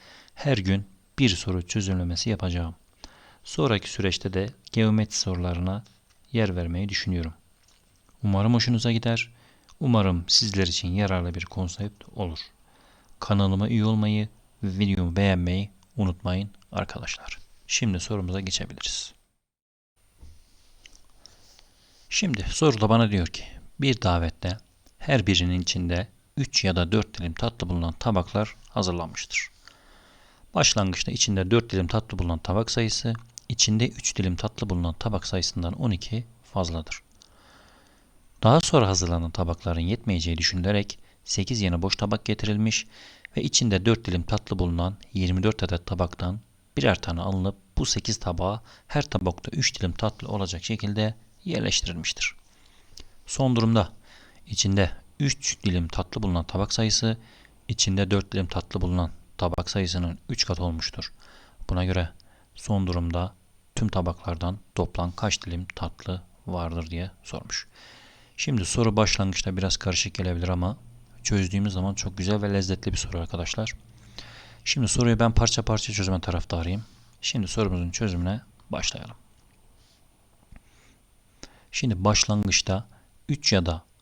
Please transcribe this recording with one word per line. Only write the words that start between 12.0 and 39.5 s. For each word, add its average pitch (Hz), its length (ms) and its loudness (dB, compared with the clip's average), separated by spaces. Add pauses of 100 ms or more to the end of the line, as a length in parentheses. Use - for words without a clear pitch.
olur. 85 240 -6 (800)
Kanalıma 98 500 2
üye 110 160 4
olmayı 107 440 2 (340)
ve 95 160 -2
videomu 92 360 2
beğenmeyi 95 540 2 (280)
unutmayın 95 520 -2 (220)
arkadaşlar. - 680 -8 (280)
Şimdi 98 320 0
sorumuza 95 400 -4
geçebiliriz. - 760 -6 (3000)
Şimdi 131 400 0
soruda 113 400 4
bana 113 220 6
diyor 92 160 2
ki, - 160 -10 (360)
bir 135 220 2
davette 87 560 0 (500)
her 120 200 4
birinin 90 340 2
içinde 90 460 -2 (300)
üç - 260 0
ya 95 120 2
da 87 160 2
dört 107 280 0
dilim 85 140 -6
tatlı 110 360 -4
bulunan 85 300 0
tabaklar 104 560 0 (140)
hazırlanmıştır. 87 800 -4 (1040)
Başlangıçta 95 580 2
içinde 95 400 0
dört 117 200 4
dilim 92 160 2
tatlı 104 320 -2
bulunan 85 200 0
tabak 104 320 -2
sayısı, 113 420 0 (360)
içinde 110 400 4
üç - 260 -6
dilim 92 200 0
tatlı 107 340 -4
bulunan 87 300 0
tabak 104 280 -2
sayısından 87 460 -2
on 131 180 0
iki 110 340 -4 (280)
fazladır. 82 480 -4 (1400)
Daha 127 160 8
sonra 135 280 4
hazırlanan 85 440 0
tabakların 85 480 -2